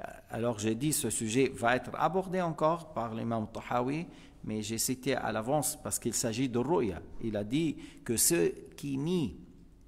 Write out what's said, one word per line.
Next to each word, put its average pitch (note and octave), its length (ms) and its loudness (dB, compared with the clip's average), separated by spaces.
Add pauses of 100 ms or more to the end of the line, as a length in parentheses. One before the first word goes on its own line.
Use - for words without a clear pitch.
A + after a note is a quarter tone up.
(300)
Alors A#2 300 -2
j'ai A2 160 2
dit, C#3+ 180 0
ce A2+ 160 0
sujet A2+ 460 2
va A#2 200 4
être B2 180 -2
abordé F#3 480 0
encore E3 520 0
par A2+ 200 -2
l'imam A2+ 380 0
Tahawi, C3 560 -2 (360)
mais G#2+ 180 -4
j'ai G#2+ 160 -4
cité C3 380 0
à A2+ 160 -2
l'avance A#2+ 500 0
parce - 180 -2
qu'il A2+ 140 0
s'agit B2 360 0
de A#2 100 2
Ru'ya. B2 420 2 (200)
Il A2 160 -2
a G#2 60 0
dit C#3 340 0 (260)
que A#2 140 0
ceux E3+ 360 4 (220)
qui C#3+ 220 -4
nient D3+ 380 0 (520)